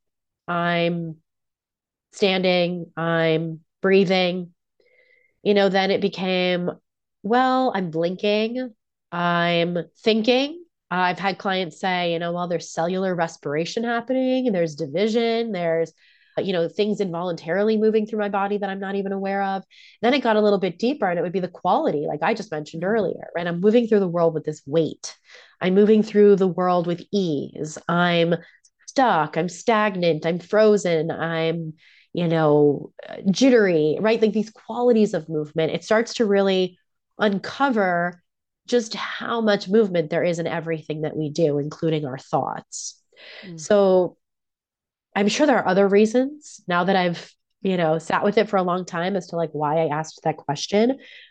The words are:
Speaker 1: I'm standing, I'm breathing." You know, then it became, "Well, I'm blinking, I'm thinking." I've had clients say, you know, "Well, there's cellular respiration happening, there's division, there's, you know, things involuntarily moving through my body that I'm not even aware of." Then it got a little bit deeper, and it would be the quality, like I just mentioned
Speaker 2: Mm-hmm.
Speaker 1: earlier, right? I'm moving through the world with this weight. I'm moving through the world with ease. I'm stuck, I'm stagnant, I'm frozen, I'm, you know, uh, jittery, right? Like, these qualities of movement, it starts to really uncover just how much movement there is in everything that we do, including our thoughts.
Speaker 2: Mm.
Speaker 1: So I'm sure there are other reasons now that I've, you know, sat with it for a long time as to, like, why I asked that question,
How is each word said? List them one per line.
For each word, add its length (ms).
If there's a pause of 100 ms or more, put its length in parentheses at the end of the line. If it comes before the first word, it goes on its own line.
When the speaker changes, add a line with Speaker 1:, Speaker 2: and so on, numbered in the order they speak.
(480)
Speaker 1:
I'm 720 (960)
standing, 840
I'm 600 (220)
breathing." 720 (880)
You 100
know, 160
then 220
it 100
became, 720 (520)
"Well, 520
I'm 160
blinking, 840 (380)
I'm 680 (260)
thinking." 600 (280)
I've 280
had 180
clients 420
say, 340
you 60
know, 140
"Well, 140
there's 240
cellular 420
respiration 720
happening, 680
there's 240
division, 760
there's, 420 (480)
you 100
know, 160
things 320
involuntarily 760
moving 300
through 120
my 100
body 280
that 140
I'm 80
not 160
even 160
aware 320
of." 200 (380)
Then 140
it 80
got 120
a 60
little 180
bit 200
deeper, 280
and 120
it 20
would 100
be 80
the 80
quality, 600
like 160
I 100
just 180
mentioned 320
Speaker 2:
Mm-hmm. 80
Speaker 1:
earlier, 440
right? 120
I'm 140
moving 260
through 120
the 80
world 260
with 120
this 200
weight. 500 (460)
I'm 140
moving 260
through 360
the 100
world 400
with 240
ease. 640 (100)
I'm 480 (520)
stuck, 500
I'm 120
stagnant, 760
I'm 140
frozen, 720
I'm, 600 (400)
you 140
know, 640 (160)
uh, 100 (120)
jittery, 720
right? 180
Like, 140
these 160
qualities 640
of 160
movement, 440
it 100
starts 320
to 100
really 540 (400)
uncover 1040 (440)
just 260
how 480
much 260
movement 420
there 140
is 160
in 80
everything 540
that 160
we 120
do, 300
including 460
our 120
thoughts. 840 (440)
Speaker 2:
Mm. 140
Speaker 1:
So 580 (1000)
I'm 120
sure 200
there 100
are 100
other 200
reasons 800
now 160
that 120
I've, 360 (300)
you 160
know, 220
sat 240
with 140
it 120
for 80
a 60
long 220
time 300
as 120
to, 80
like, 160
why 280
I 80
asked 360
that 140
question, 600 (320)